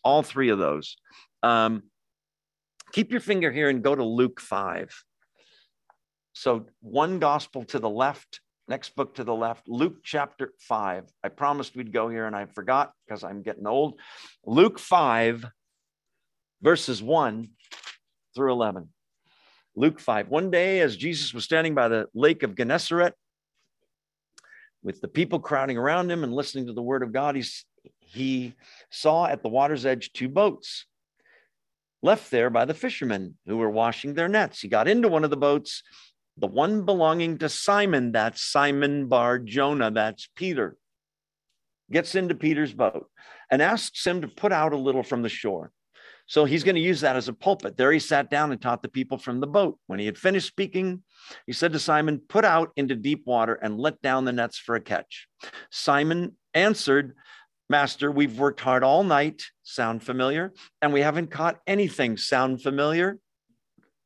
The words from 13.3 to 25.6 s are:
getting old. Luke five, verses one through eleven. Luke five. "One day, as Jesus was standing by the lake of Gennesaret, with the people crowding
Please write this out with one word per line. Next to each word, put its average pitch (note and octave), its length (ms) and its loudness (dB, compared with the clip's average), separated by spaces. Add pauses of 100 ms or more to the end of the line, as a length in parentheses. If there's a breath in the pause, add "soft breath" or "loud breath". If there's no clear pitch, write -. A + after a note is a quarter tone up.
getting G2+ 240 -10
old. C#3 340 -2 (440 loud breath)
Luke E3+ 340 4
five, A#2 680 2 (1160)
verses B2+ 400 2
one A#2 480 -2 (840)
through C3 180 0
eleven. G#2 400 -4 (840 soft breath)
Luke D3+ 260 0
five. G#2+ 280 -2
"One E3+ 220 0
day, F#3 300 2
as B2+ 160 2
Jesus D3+ 380 -6
was A#2 100 -8
standing D#3+ 300 0
by B2 140 2
the A2+ 260 0
lake D3+ 280 4
of G#2+ 120 -4
Gennesaret, E3 600 0 (1700 soft breath)
with - 180 -10
the - 80 -8
people E3 320 0
crowding C3+ 360 -2